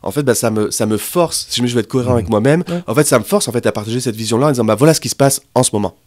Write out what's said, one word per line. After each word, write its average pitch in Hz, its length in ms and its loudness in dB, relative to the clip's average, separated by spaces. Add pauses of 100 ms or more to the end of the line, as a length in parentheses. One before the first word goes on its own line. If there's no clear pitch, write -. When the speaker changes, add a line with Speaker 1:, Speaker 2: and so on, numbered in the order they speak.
Speaker 1:
en - 100 -6
fait, 147 120 -2
bah, 127 100 2
ça 113 160 0
me, 107 220 0
ça - 140 -2
me 107 120 0
force, - 520 -2
si - 80 -6
jamais 123 100 0
je 120 80 -2
vais 120 60 2
être 107 80 -6
cohérent 127 220 0
Speaker 2:
Mhm. 123 60 4
Speaker 1:
avec 101 120 -2
moi-même, 131 380 2
Speaker 2:
Ouais. 175 200 -4
Speaker 1:
en - 80 -4
fait, 147 100 0
ça 127 140 2
me 104 60 -4
force, - 240 -2
en - 20 -8
fait, 120 140 -2
à 107 80 2
partager 113 260 -4
cette 123 160 -4
vision-là 113 320 0
en 151 40 2
disant, 123 120 0
bah, 110 120 4
voilà 147 180 6
ce - 80 0
qui 123 80 -8
se - 60 -6
passe 139 260 2 (120)
en 123 80 4
ce 123 120 0
moment. 101 220 -2 (120)